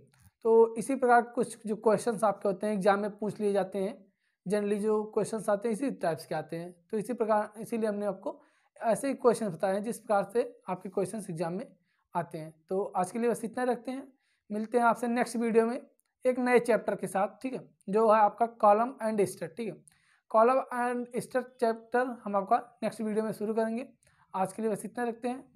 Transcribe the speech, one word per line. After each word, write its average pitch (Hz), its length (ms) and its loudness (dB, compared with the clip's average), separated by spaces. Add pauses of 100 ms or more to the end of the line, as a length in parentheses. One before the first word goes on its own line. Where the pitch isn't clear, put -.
(440)
तो 226 320 6
इसी 233 200 -4
प्रकार 240 340 6
कुछ - 360 -4
जो 190 120 -4
क्वेश्चंस 214 460 0
आपके 202 240 0
होते 190 180 -2
हैं 214 80 -2
एग्जाम 196 260 2
में 208 180 -6
पूछ 208 220 -6
लिए 208 120 0
जाते 190 260 -2
हैं, 196 160 -4 (540)
generally 208 320 -2
जो 214 240 0
क्वेश्चंस 214 440 -4
आते 208 200 0
हैं, 233 40 -2
इसी 262 180 -2
टाइप्स 165 360 -4
के - 80 -6
आते 160 220 -6
हैं। 175 180 -12 (160)
तो 220 80 -4
इसी 208 140 -6
प्रकार, 214 480 0
इसीलिए 220 280 -4
हमने 208 180 -4
आपको 202 360 -6 (400)
ऐसे 226 260 0
ही 262 60 -2
क्वेश्चन 220 340 2
बताए 190 260 -2
हैं, 208 80 -2
जिस 220 160 -6
प्रकार 202 340 0
से - 360 -4
आपके 185 200 -8
क्वेश्चंस 190 420 -4
एग्जाम 165 220 -4
में 190 140 -8 (480)
आते 170 240 -4
हैं। 156 160 -14 (140)
तो 190 140 -2 (140)
आज 185 140 0
के 240 80 -6
लिए 233 120 0
बस 220 140 -4
इतना 247 200 -4
रखते 247 260 -2
हैं, 269 220 -12 (380)
मिलते 214 280 -2
हैं 240 60 4
आपसे 233 240 2
नेक्स्ट 240 280 -2
वीडियो 226 300 4
में 240 140 -4 (460)
एक 254 120 2
नए 247 200 4
चैप्टर 214 360 2
के 196 120 -4
साथ, 196 220 0 (140)
ठीक 262 100 -6
है, 190 160 -10 (200)
जो 214 240 4
है 220 80 6
आपका 208 260 4 (180)
column 214 280 6 (100)
and 220 180 0 (100)
stud, - 260 -12
ठीक 226 120 -8
है। - 160 -12 (520)
column 240 260 6 (120)
and 240 520 -4
stud 254 180 -4 (160)
चैप्टर 240 640 0
हम 202 120 -4
आपका 196 460 0
नेक्स्ट 208 180 -4
वीडियो 214 240 -2
में 220 80 -4
शुरू 214 220 -4
करेंगे। 226 340 -2 (460)
आज 185 180 -2
के 226 100 -8
लिए 220 80 -2
बस 196 140 -4
इतना 233 200 -6
रखते 233 240 -4
हैं, 247 160 -8 (120)